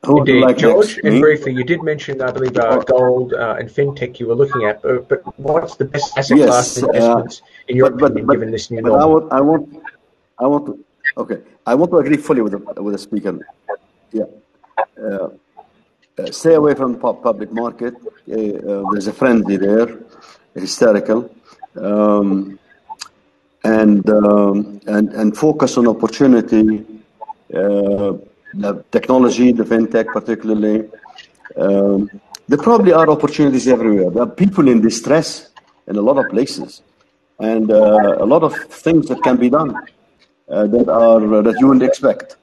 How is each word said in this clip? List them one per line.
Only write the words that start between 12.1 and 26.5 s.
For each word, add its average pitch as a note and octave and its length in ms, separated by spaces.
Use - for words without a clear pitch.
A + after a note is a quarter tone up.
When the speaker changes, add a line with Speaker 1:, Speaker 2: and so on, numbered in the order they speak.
Speaker 1:
fully C#3+ 240
with G#2+ 100
the, G2+ 300
with G#2 140
the G2 40
speaker. G2+ 340
Yeah. - 140
Uh, G2 280
uh, - 140
stay E3 240
away D3+ 200
from B2+ 240
pub-, A#2+ 240
public G#2+ 300
market. A#2 420
Uh, - 400
uh, G2+ 560
there's G#2 160
a G#2+ 60
frenzy A2 420
there, G2+ 320
hysterical. A2 800
Um, G2 840
and, G#2+ 460
um, G#2 760
and, G#2+ 280
and G#2+ 240
focus D3+ 400
on A#2+ 100
opportunity, A2+ 1000